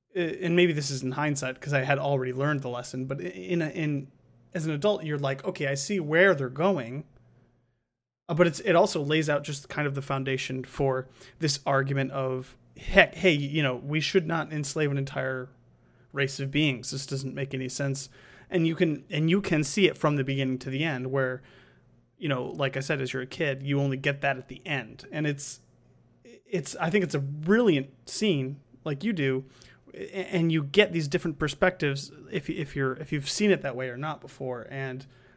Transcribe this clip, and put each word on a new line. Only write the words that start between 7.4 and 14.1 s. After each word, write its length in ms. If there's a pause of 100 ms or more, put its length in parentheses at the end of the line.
Uh, 60
but 140
it's, 100
it 160
also 260
lays 300
out 140
just 240
kind 180
of 80
the 80
foundation 600
for 420 (320)
this 260
argument 460
of, 460 (200)
heck, 380
hey, 160
you 320
know, 140
we 240
should 260